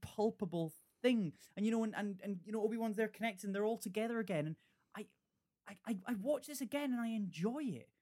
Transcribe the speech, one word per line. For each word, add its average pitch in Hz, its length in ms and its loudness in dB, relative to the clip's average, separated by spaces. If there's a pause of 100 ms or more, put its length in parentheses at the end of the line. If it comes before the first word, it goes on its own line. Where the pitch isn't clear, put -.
palpable 175 720 0 (280)
thing. 226 320 4 (220)
And, 202 100 0
you 226 60 6
know, 226 120 2
and, 214 140 -2
and, 202 260 -2
and, 196 220 -4
you 208 80 -8
know, 220 100 0
Obi-Wan's 226 320 0
there 214 120 2
connecting, 214 440 -4
they're 202 140 0
all 226 120 2
together 226 420 0
again. 175 260 2
And 156 100 -2 (400)
I, 208 100 -8 (640)
I, 208 80 -12 (100)
I, 214 120 2 (100)
I 247 140 0
watch 269 260 2
this 285 140 -6
again 285 300 0
and 240 100 0
I 226 80 0
enjoy 208 540 0
it. 156 260 -4 (120)